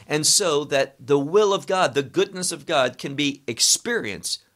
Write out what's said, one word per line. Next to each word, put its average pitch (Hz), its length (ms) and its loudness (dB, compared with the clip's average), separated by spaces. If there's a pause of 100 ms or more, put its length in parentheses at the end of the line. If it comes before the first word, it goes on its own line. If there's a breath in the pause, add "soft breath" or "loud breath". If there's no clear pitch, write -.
and 151 180 0
so 151 380 2
that 139 340 0
the 143 220 2
will 196 340 4
of 156 140 -4
God, 185 260 0
the 139 80 2
goodness 180 480 -2
of 147 160 -10
God, 135 320 0
can 139 160 -10
be 139 320 -4
experienced 120 960 -2 (140 soft breath)